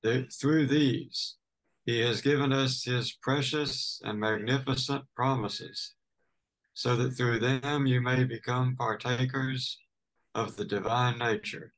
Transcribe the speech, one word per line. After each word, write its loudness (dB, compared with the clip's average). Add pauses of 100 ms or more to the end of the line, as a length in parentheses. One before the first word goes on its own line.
Th-, 0
through 2
these, 0 (480)
he 0
has 2
given 2
us 2
his -2
precious -2
and -4
magnificent 0 (120)
promises, -2 (800)
so 0
that 2
through 0
them 0
you 4
may 2
become 0
partakers -2 (560)
of -2
the -6
divine 0
nature. -4